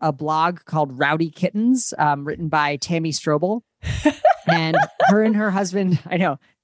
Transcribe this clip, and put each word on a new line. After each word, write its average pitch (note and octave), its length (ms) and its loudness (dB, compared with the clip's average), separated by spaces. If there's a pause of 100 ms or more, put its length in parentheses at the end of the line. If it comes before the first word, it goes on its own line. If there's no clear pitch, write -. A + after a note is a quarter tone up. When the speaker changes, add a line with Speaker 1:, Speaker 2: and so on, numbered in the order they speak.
Speaker 1:
a D#3 120 0
blog D#3+ 520 -2
called C#3+ 340 -2
Rowdy D3+ 320 0
Kittens, A#3 680 -2
um, C#3+ 260 0
written D3+ 240 -6
by D3 280 0
Tammy D#3+ 360 -4
Strobel. E3 480 0 (220)
Speaker 2:
<laughs> - 300 0 (380)
Speaker 1:
And D#3+ 260 2 (320)
her G3+ 140 4
and A3 140 2
her G#3+ 140 0
husband, F#3 560 0
I F3+ 100 -4
know, E3+ 220 0 (260)